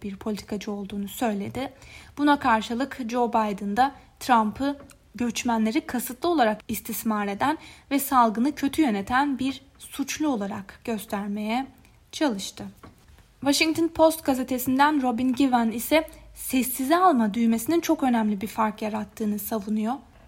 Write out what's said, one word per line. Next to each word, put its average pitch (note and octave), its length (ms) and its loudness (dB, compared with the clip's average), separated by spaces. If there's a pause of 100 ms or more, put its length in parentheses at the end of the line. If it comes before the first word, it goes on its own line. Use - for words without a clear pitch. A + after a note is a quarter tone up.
bir G3 140 -8
politikacı G#3 560 -8
olduğunu G3+ 360 -8
söyledi. A3+ 640 -4 (460)
Buna C#4+ 200 4
karşılık A#3+ 680 -2
Joe A#3+ 200 0
Biden G#3 480 -2
da C4 160 4 (280)
Trump'ı B3 580 2 (360)
göçmenleri A3+ 680 0
kasıtlı B3+ 480 -4
olarak A3+ 400 2
istismar G#3+ 580 -4
eden A#3+ 320 -2 (320)
ve C#4 80 2
salgını B3 560 2
kötü C#4 280 0
yöneten B3 560 0
bir C4 240 -4 (160)
suçlu - 500 -4
olarak G#3 560 -4
göstermeye G#3+ 800 -4 (460)
çalıştı. G#3 520 -2 (760)
Washington D#4 480 2
Post D#4+ 360 4
gazetesinden C4 760 2
Robin B3+ 300 0
Givan B3 380 2
ise D4+ 380 2 (260)
sessize C4 640 0
alma C4 380 4
düğmesinin A#3 460 2
çok D#4+ 220 0
önemli A3 380 2
bir A3+ 60 -4
fark G#3+ 360 -2
yarattığını G#3 560 -4
savunuyor. G#3+ 560 -2 (320)